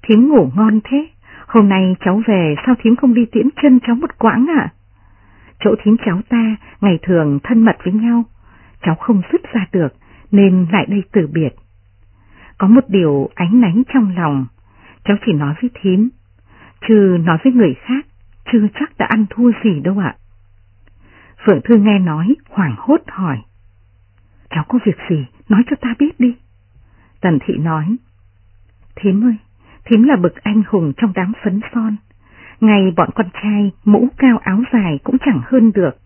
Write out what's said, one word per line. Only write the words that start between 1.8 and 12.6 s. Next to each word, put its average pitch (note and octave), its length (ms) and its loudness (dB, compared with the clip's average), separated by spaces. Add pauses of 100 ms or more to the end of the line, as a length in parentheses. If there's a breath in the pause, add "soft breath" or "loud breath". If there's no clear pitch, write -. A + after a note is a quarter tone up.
cháu G3 220 0
về F3 280 0 (120)
sao B3+ 120 2
thím A#3 180 2
không B3 180 2
đi A#3 120 2
tiễn A3+ 220 -2 (140)
chân C4 180 6
cháu A#3 160 -2
một D#4+ 220 -8
quãng A3+ 280 0 (120)
ạ?" - 100 -4 (920 soft breath)
"Chỗ G#3+ 220 0
thím G#3+ 220 2
cháu F#3 240 -2
ta A3+ 280 -2 (240 soft breath)
ngày F#3 220 2
thường D#3 400 0
thân A3+ 220 2
mật G#3+ 200 2
với F3+ 80 -2
nhau, A#3 320 0 (580 soft breath)
cháu E3 120 -2
không G3 280 0 (100)
dứt - 200 -4
ra G3+ 200 -4
được E3 220 -2 (360 soft breath)
nên F#3 420 4
lại G3 160 -2
đây G3+ 140 -4 (100)
từ F3 140 0
biệt. D3+ 240 -4 (1080 soft breath)
Có G3+ 100 -2